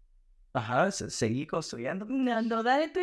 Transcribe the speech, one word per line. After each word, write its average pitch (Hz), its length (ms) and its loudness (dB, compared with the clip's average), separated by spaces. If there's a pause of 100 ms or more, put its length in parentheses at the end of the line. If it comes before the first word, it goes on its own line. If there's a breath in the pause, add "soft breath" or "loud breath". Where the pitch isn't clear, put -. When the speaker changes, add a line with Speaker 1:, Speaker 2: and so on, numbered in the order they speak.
(580)
Speaker 1:
Ajá, 123 340 2
se-, - 180 -6
seguí 127 360 0
construyendo. 160 640 -4
Speaker 2:
No, 247 320 2
no, 226 220 0
dale 277 260 4
tu 359 140 -4